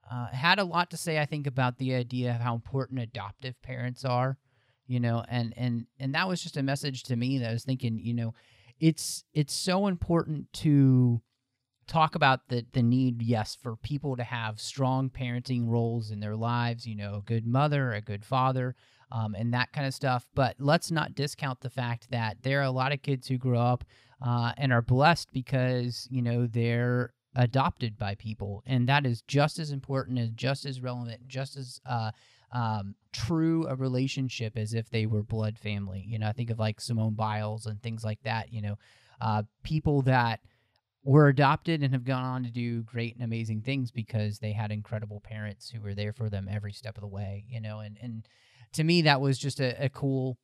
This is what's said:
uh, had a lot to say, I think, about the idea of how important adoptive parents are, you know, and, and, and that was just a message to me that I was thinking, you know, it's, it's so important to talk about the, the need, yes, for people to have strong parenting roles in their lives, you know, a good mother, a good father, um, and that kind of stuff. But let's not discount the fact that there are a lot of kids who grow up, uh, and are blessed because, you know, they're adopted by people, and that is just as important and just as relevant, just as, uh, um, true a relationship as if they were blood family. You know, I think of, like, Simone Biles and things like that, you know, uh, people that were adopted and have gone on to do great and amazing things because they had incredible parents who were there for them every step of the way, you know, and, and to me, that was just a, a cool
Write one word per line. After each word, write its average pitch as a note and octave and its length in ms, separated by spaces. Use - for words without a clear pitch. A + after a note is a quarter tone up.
uh, B2 180
had E3 300
a G3+ 60
lot F3 280
to E3 60
say, D#3 220
I D3 60
think, D3 220
about B2 300
the C3 160
idea B2 400
of A#2 80
how A#2+ 140
important C3 460
adoptive A2+ 600
parents B2 440
are, B2+ 320
you B2 120
know, A#2 300
and, A#2+ 260
and, A#2+ 300
and C3+ 160
that F3+ 120
was F3+ 140
just D#3+ 160
a C3+ 60
message C#3 400
to B2 120
me B2+ 220
that A#2+ 120
I A2+ 40
was A#2 100
thinking, A#2+ 360
you A#2 140
know, A#2 200
it's, - 440
it's D3+ 200
so F#3+ 340
important E3 680
to C3 680
talk D#3 280
about C#3 340
the, A#2+ 240
the B2+ 80
need, B2 400
yes, A2+ 340
for A2+ 220
people C#3+ 400
to B2 60
have A2+ 360
strong C3 500
parenting B2 580
roles A#2 440
in G#2 80
their G#2+ 160
lives, A#2 500
you A2+ 100
know, G2+ 200
a G#2 60
good A2+ 240
mother, C3+ 480
a G#2 80
good G#2 240
father, C3 500
um, A2 220
and A#2 180
that B2 180
kind C#3 160
of C3+ 60
stuff. B2+ 400
But C3 260
let's D3 320
not D3+ 240
discount C#3+ 460
the B2+ 80
fact A#2+ 420
that A2+ 320
there C#3 160
are C#3 40
a C3 80
lot C3 200
of C#3+ 100
kids C3+ 280
who B2+ 80
grow A#2+ 240
up, B2 240
uh, A#2+ 320
and C3+ 160
are A#2 80
blessed C#3 500
because, B2+ 800
you B2+ 100
know, A#2+ 260
they're A#2+ 680
adopted B2 600
by G2+ 180
people, G2+ 500
and B2+ 240
that C#3+ 160
is A#2+ 160
just C#3+ 360
as D3+ 140
important C3+ 480
and A2+ 160
just C3+ 300
as C3 160
relevant, B2 460
just C3+ 280
as, C3 300
uh, A2+ 260
um, A2 420
true D#3+ 540
a C3+ 80
relationship B2+ 840
as A2 160
if A2+ 160
they A2+ 160
were G#2+ 180
blood G#2+ 340
family. G2+ 480
You A2 140
know, G#2+ 80
I G#2+ 60
think A#2 160
of, A2+ 100
like, A2 220
Simone A2 320
Biles G#2+ 520
and G#2+ 160
things A2+ 220
like G#2+ 200
that, A2+ 280
you A2+ 100
know, G#2 160
uh, A2 220
people D#3 400
that A#2+ 380
were C#3+ 260
adopted D3 520
and C3+ 120
have B2+ 100
gone B2+ 200
on B2+ 200
to A#2+ 80
do A#2 320
great A#2 320
and A#2+ 80
amazing A2+ 380
things C3+ 280
because G#2+ 500
they G#2+ 120
had G#2+ 200
incredible G#2+ 500
parents G#2+ 480
who A2 120
were G2+ 140
there G#2 180
for A2 160
them G2 220
every G#2 220
step A2 240
of G#2+ 40
the G#2 60
way, G2+ 400
you A#2 140
know, G#2+ 180
and, G#2 220
and A#2 260
to D#3 100
me, E3+ 180
that D3 200
was C#3 180
just C#3 200
a, C3 260
a B2+ 40
cool C3 540